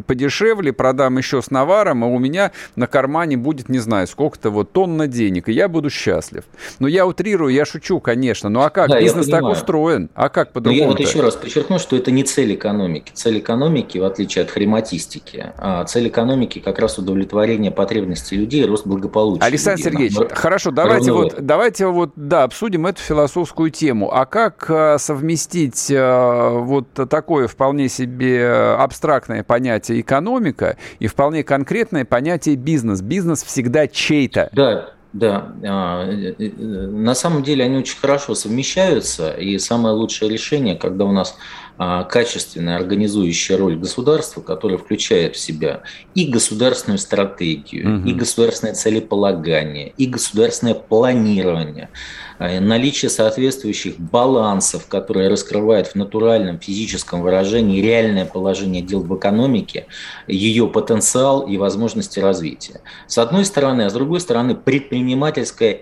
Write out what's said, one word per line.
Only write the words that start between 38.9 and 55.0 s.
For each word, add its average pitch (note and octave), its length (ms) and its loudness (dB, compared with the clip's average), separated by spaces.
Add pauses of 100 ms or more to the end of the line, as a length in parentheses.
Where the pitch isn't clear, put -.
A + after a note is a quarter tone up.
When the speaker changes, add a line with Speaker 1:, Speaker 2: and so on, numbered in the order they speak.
Speaker 2:
и F#2+ 260 -4
самое A2+ 380 0
лучшее G#2+ 340 -2
решение, A2+ 460 -2
когда F#2 300 -2
у G2+ 60 2
нас, F#2+ 240 0 (400)
а, F2+ 280 -2
качественная F2 720 -2
организующая F#2+ 840 0
роль F#2+ 180 2
государства, B2 640 -2
которая F2+ 380 -4
включает F2+ 560 0
в - 60 -10
себя D#2 420 -6 (320)
и F#3 120 2
государственную A#2 720 0
стратегию, F2 920 -4
Speaker 1:
Мгм. G2+ 180 0
Speaker 2:
и B2 60 0
государственное A2+ 640 0
целеполагание, E2+ 1200 -2
и C3 100 0
государственное A#2 680 0
планирование, F#2+ 1120 0 (500)
а, F2+ 220 -4
наличие B2 500 2
соответствующих A2 880 0
балансов, G#2+ 880 0
которые F#2+ 420 0